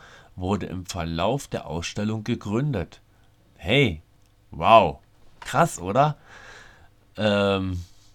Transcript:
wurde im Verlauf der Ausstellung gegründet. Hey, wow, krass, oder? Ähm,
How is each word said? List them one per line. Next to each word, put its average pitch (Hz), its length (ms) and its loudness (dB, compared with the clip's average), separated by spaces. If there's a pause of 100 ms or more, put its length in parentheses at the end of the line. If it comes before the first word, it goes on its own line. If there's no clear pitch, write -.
(360)
wurde 92 300 -2
im 90 180 -8
Verlauf 87 640 -2
der - 180 -8
Ausstellung 107 580 -4
gegründet. 117 760 -4 (560)
Hey, 107 460 0 (480)
wow, 85 480 4 (420)
krass, - 400 0
oder? 127 380 2 (1000)
Ähm, 98 640 0 (340)